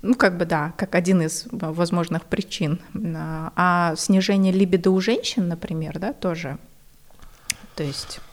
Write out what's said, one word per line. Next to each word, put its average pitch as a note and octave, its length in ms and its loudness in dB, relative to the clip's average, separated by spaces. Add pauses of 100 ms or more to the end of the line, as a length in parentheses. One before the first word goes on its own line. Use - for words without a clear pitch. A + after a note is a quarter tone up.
ну, A3 120 2
как G3 220 4
бы, F3 80 -2
да, E3 320 -2
как - 180 -2
один F3+ 280 4
из, D#3+ 240 -4
э, - 20 -14 (240)
возможных E3+ 500 0
причин. F3+ 560 -2 (380)
А, D#3+ 400 -8
а F3 400 2
снижение F#3+ 560 4
либидо F#3+ 380 4
у F#3+ 100 4
женщин, A3 480 0
например, D#3+ 500 -6
да, G3 140 -4
тоже. E3 460 -4 (1160)
То - 80 -6
есть, - 380 -8 (120)